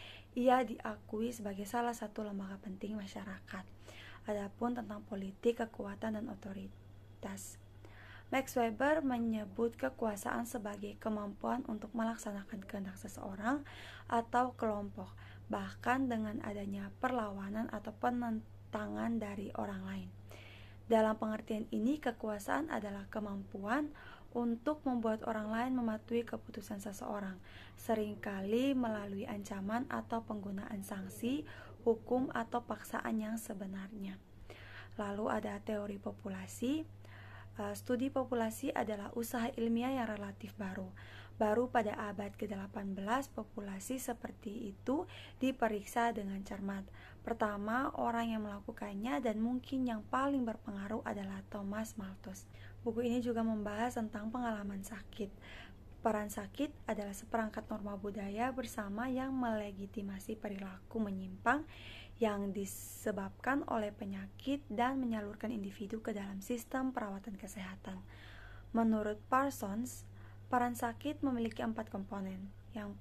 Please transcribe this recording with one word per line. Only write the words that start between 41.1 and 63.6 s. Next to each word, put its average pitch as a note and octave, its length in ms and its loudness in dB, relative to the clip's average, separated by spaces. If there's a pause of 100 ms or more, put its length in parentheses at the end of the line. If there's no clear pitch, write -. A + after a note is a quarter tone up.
Baru A3 320 6
pada G#3+ 280 4
abad G3+ 360 -2
kedelapan G3+ 640 -2
belas, A3 320 2
populasi G#3 720 -4
seperti A3 720 -4
itu C4+ 320 2 (320)
diperiksa A#3 800 4
dengan G3 280 0
cermat. G3 440 -2 (320)
Pertama, A3+ 800 2
orang A#3 320 4
yang A3 160 0
melakukannya G#3 720 -2
dan A3+ 240 2
mungkin B3+ 400 2
yang A3+ 240 2
paling C4+ 400 4
berpengaruh G#3 560 -4
adalah G3 480 -2
Thomas G#3 480 -4
Malthus. F#3+ 480 -10 (340)
Buku A#3 220 2
ini A#3+ 160 6
juga A3+ 240 4
membahas A3 560 2
tentang A3 320 -2
pengalaman G#3 480 0
sakit. G3+ 480 -6 (720)
Peran G#3 300 4
sakit A3 400 -2 (160)
adalah G3+ 260 -2
seperangkat A3 560 0
norma G3+ 240 -2
budaya G3+ 560 0
bersama A3+ 560 -2
yang C4 320 2
melegitimasi G3+ 960 0
perilaku G3 640 -6
menyimpang G3+ 640 4 (600)
yang G3+ 320 4
disebabkan G3 1120 0